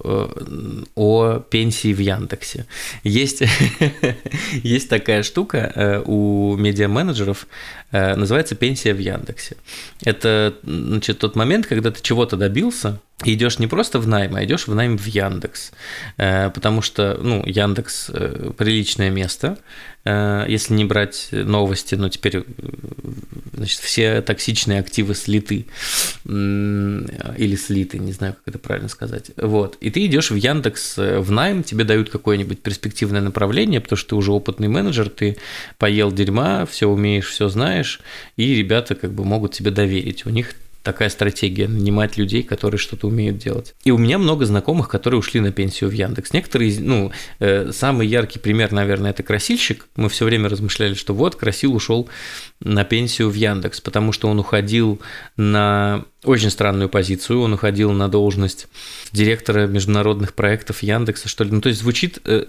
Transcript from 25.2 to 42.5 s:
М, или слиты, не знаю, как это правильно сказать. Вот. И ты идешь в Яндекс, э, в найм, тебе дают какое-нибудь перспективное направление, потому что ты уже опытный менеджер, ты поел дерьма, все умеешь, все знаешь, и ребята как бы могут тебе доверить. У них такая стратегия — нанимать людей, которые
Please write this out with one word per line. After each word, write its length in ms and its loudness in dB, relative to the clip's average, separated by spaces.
М, 840 -2
или 180 2
слиты, 440 -2
не 120 -4
знаю, 220 -4
как 140 -20
это 120 -8
правильно 300 -6
сказать. 480 -10
Вот. 440 0
И 100 -2
ты 160 2
идешь 240 2
в 40 0
Яндекс, 600 -2
э, 220 2
в 120 0
найм, 320 2
тебе 200 -2
дают 260 2
какое-нибудь 540 -2
перспективное 580 -2
направление, 600 2
потому 160 -2
что 120 -6
ты 60 0
уже 160 2
опытный 360 0
менеджер, 420 2
ты 280 -2
поел 340 4
дерьма, 540 2
все 240 0
умеешь, 400 2
все 200 0
знаешь, 320 0
и 180 2
ребята 400 0
как 180 -6
бы 120 -4
могут 280 0
тебе 180 -2
доверить. 540 0
У 40 -4
них 260 -2
такая 260 0
стратегия — 600 0
нанимать 480 2
людей, 260 0
которые 360 -2